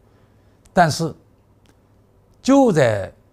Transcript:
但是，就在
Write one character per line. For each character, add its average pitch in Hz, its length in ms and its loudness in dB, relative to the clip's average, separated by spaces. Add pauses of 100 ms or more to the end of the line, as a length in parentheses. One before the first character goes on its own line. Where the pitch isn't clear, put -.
(720)
但 170 180 2
是， 165 240 -8 (1300)
就 262 300 2
在 110 400 -2 (200)